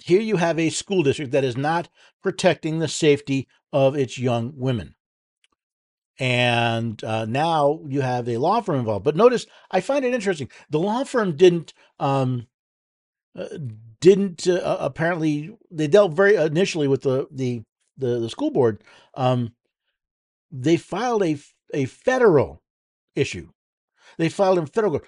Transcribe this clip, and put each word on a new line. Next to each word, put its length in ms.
here 180
you 160
have 220
a 120
school 320
district 300
that 120
is 120
not 320
protecting 560
the 100
safety 600
of 240
its 220
young 380
women. 380
And, 840
uh, 220
now 640
you 160
have 260
a 80
law 240
firm 200
involved. 240
But 120
notice, 300
I 100
find 240
it 80
interesting. 380
The 100
law 260
firm 300
didn't, 380
um, 480
uh, 100
didn't, 460
uh, 340
apparently, 760
they 160
dealt 260
very 240
initially 520
with 140
the, 280
the, 320
the, 240
the 100
school 200
board. 320
Um, 400
they 260
filed 460
a, 160
a 140
federal 760
issue. 340
They 100
filed 300
in 80
federal 260
court, 160